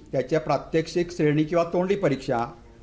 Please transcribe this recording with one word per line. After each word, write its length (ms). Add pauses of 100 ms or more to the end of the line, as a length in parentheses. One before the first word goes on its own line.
(120)
त्याच्या 280
प्रात्यक्षिक, 680
श्रेणी 340
किंवा 200
तोंडी 320
परीक्षा 420 (440)